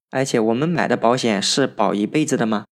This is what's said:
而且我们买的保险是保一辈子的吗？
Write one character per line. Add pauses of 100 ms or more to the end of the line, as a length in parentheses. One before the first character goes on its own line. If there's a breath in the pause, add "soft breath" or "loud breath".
(100)
而
且
我
们
买
的
保
险
是
保
一
辈
子
的
吗？ (120)